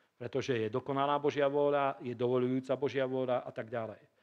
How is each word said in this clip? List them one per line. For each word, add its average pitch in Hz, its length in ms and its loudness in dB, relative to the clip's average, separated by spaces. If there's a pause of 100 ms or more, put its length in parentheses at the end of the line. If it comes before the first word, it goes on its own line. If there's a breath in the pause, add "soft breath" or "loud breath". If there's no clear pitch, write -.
(160)
Pretože 123 400 -2
je 110 160 0
dokonalá 139 480 0
Božia 139 320 2
vôľa, 143 480 2
je 123 160 -6
dovoľujúca 127 640 2
Božia 135 240 0
vôľa 127 400 0
a 127 80 -10
tak 120 160 -10
ďalej. 110 320 -6 (240 soft breath)